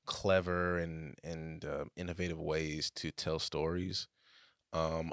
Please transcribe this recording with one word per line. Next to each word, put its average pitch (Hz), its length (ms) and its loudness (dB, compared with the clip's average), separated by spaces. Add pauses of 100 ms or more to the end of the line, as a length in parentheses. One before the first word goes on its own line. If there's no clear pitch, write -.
clever 90 760 4
and, 80 440 -4
and, 80 400 -6
uh, 71 220 -2 (100)
innovative 87 440 -2
ways 78 560 0
to 80 160 -4
tell 80 280 -2
stories. 82 680 -2 (640)
Um, 82 400 0